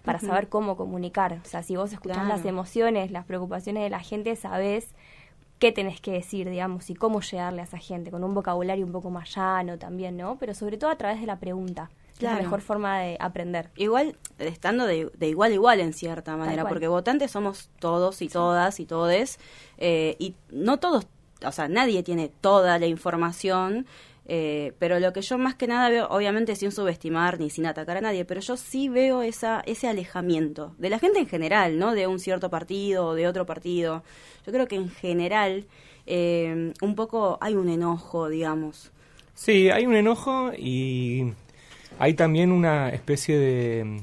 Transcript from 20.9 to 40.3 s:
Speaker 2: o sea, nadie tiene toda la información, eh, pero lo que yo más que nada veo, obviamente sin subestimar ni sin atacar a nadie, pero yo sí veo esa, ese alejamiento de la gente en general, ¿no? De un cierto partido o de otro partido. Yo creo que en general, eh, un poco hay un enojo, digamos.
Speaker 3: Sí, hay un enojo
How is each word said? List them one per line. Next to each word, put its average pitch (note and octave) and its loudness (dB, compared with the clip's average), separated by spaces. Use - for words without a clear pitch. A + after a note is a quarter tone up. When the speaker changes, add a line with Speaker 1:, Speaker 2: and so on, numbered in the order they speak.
Speaker 2:
o C#3 -4
sea, D3+ -4
nadie G3+ 2
tiene E3+ -2
toda F#3+ 6
la E3+ 0
información, F#3 -2
eh, D3+ -2
pero F3 2
lo F#3 4
que F#3+ -4
yo B3 -2
más B3+ 0
que B3+ -2
nada A#3+ 4
veo, A#3 2
obviamente G#3 2
sin G3+ -2
subestimar E3+ 0
ni D3+ -2
sin D#3+ -4
atacar D#3+ -4
a G3 -4
nadie, G3+ -2
pero F3+ -8
yo A#3+ -6
sí C4 -4
veo B3+ 4
esa, A3+ -2
ese A3+ -4
alejamiento E3+ -2
de F3+ -2
la G#3 0
gente G4+ 4
en C4 2
general, E3 2
¿no? G#3 2
De F#3+ 2
un F#3 0
cierto F#3 -2
partido F#3 -2
o D#3+ 0
de E3 2
otro F3+ 0
partido. E3 -2
Yo G3+ -10
creo B3+ 2
que G3+ -4
en F#3 -2
general, F#3+ 0
eh, E3 0
un G3+ 0
poco A3 0
hay G#3+ 0
un F#3 2
enojo, E3+ 0
digamos. D#3 -4
Speaker 3:
Sí, F#3+ 6
hay A#3 4
un B3 6
enojo A#3+ 4